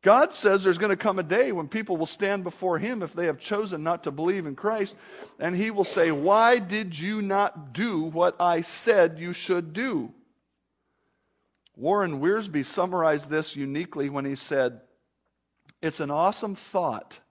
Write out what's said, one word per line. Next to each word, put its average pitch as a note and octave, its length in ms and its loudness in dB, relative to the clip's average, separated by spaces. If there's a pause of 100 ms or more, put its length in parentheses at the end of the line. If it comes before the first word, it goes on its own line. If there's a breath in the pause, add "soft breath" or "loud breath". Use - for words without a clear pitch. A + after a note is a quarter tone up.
God A3+ 300 6
says G3 320 2
there's F3+ 140 4
gonna G3+ 180 2
come G3 240 0
a - 20 -2
day A3 300 0
when D#3+ 160 -4
people G#3 280 -4
will D#3+ 100 -2
stand G3+ 360 -2
before F3 380 -2
him A3 240 -4
if D#3 80 -10
they E3+ 140 -2
have D3 120 -2
chosen G3 460 -4
not E3+ 180 -2
to E3 80 -4
believe E3 360 -2
in C#3 100 -8
Christ, G#3 400 -4 (420 loud breath)
and E3+ 160 -2
he G#3+ 160 0
will G3+ 140 0
say, E3+ 260 2
"Why G#3 480 6
did F#3+ 400 -4
you G#3 240 -4
not F#3+ 500 -2
do F3+ 300 -2
what E3 380 2
I F3 220 2
said E3+ 580 2
you F3 120 -8
should F3 400 -2
do?" F#3+ 400 -4 (1600)
Warren E3 440 0
Wiersbe F3+ 440 0
summarized D#3+ 680 0
this D#3 240 -4
uniquely C#3+ 560 -6
when C#3 140 -6
he C#3 100 -4
said, B2+ 460 -2 (1000)
"It's D#3+ 200 -6
an C#3+ 100 -4
awesome F#3+ 460 0
thought - 640 -6 (100)